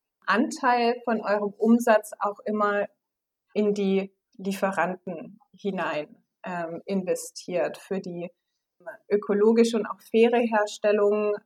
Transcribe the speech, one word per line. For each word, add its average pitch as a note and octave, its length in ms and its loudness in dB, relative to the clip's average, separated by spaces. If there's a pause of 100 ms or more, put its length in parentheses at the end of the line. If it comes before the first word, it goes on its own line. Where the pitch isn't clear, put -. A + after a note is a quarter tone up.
(260)
Anteil A#3+ 760 0
von A3+ 160 -2
eurem G3+ 360 -2
Umsatz A3+ 600 4
auch G3+ 220 -4
immer G#3 480 -2 (640)
in G#3 220 0
die G3 380 0 (260)
Lieferanten F#3 1000 -4 (180)
hinein, E3+ 600 -6 (260)
ähm, E3+ 440 -8
investiert F3 880 -4
für F#3+ 240 -8
die F3 280 -8 (800)
ökologische A3 680 4
und G#3 100 -4
auch - 140 -10
faire A#3 380 4
Herstellung, G#3 1080 0